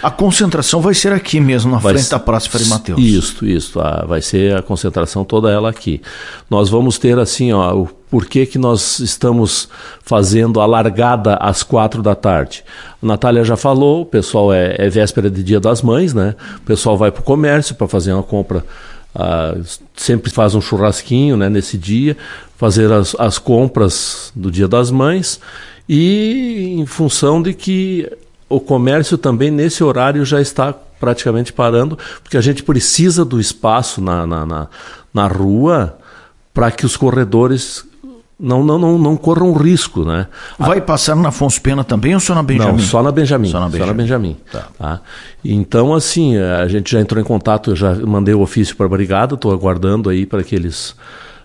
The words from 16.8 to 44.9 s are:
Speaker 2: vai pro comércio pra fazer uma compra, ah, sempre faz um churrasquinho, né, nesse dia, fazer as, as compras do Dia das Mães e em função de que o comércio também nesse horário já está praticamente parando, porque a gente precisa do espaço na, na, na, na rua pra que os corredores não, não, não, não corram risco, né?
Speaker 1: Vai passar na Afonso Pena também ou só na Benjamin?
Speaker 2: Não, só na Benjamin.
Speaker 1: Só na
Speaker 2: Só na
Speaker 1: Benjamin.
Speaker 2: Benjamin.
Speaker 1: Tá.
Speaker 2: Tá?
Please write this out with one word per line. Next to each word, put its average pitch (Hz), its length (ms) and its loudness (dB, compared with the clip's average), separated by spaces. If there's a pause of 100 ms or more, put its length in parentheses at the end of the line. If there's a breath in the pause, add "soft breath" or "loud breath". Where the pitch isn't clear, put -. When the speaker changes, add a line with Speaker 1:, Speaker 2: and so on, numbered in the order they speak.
Speaker 2:
vai 104 140 2
pro - 100 -8
comércio 147 540 0
pra 104 120 -2
fazer 95 260 0
uma 95 100 0
compra, 95 420 -4 (480 loud breath)
ah, 85 420 -2 (400)
sempre - 360 -2
faz 107 240 2
um 104 60 2
churrasquinho, 117 760 0
né, 98 120 2
nesse 101 280 -2
dia, 117 400 0 (400 loud breath)
fazer 110 340 4
as, 104 260 2
as 110 200 0
compras - 1000 0
do 95 160 -4
Dia 95 160 0
das 120 240 2
Mães 151 480 0 (480 loud breath)
e 208 920 0
em 156 80 -2
função 151 560 0
de 180 120 -2
que 185 580 -4 (380)
o 135 100 2
comércio 139 580 0
também 135 320 0
nesse 156 340 0
horário 139 420 2
já 143 160 2
está 139 320 -2 (260)
praticamente 120 540 -2
parando, 123 440 0 (240 loud breath)
porque - 160 -4
a 120 40 2
gente 135 200 0
precisa 165 640 2
do 123 160 -2
espaço 113 640 -2
na, 87 260 -2
na, 80 180 -4
na, 78 220 -6 (460 loud breath)
na 101 140 0
rua 98 680 0 (560 loud breath)
pra 117 160 2
que - 160 -4
os - 120 -2
corredores 127 920 0 (500)
não, 127 260 0
não, 156 160 2
não, 170 180 2
não 151 200 2
corram 170 340 2
risco, 156 540 2
né? 85 220 -2 (300 loud breath)
Speaker 1:
Vai 185 220 0
passar 156 340 0
na 165 140 2
Afonso 139 340 -2
Pena 135 220 0
também 123 300 0
ou 190 80 2
só 180 120 -2
na 160 80 2
Benjamin? 131 300 2
Speaker 2:
Não, 113 80 2
só 113 240 2
na 143 80 2
Benjamin. 135 380 2
Speaker 1:
Só 85 100 -2
na 90 100 -2
Speaker 2:
Só 85 160 -2
na 101 80 -2
Speaker 1:
Benjamin. 117 100 -2
Speaker 2:
Benjamin. 113 340 -2 (120)
Speaker 1:
Tá. - 180 -12 (100)
Speaker 2:
Tá? 78 240 -8 (420 loud breath)